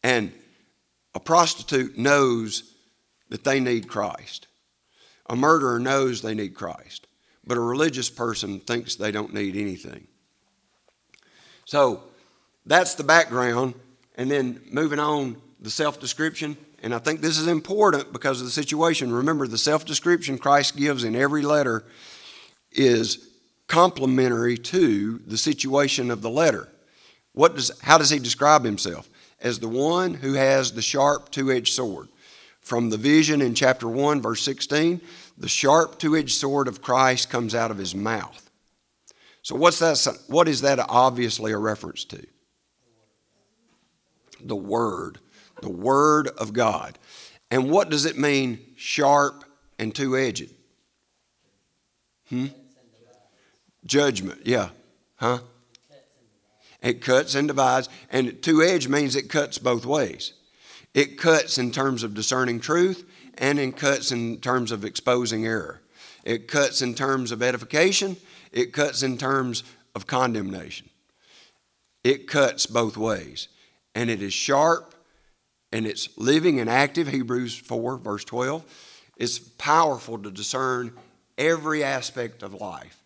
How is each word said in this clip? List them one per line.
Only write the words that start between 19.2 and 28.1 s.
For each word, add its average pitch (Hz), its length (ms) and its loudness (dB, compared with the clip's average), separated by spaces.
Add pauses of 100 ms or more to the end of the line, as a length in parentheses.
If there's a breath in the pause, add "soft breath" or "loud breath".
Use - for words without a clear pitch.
the 113 100 -4
self-description 151 800 0
Christ 139 380 2
gives 143 280 0
in 113 120 -2
every 143 260 2
letter 143 420 2 (880 loud breath)
is 117 580 2 (380)
complementary 131 880 2
to 117 680 0
the 107 120 -6
situation 135 760 0
of 110 100 -6
the 113 80 -4
letter. 131 400 0 (640 soft breath)
What 160 240 4
does, 127 240 -4
how 151 180 8
does 147 140 4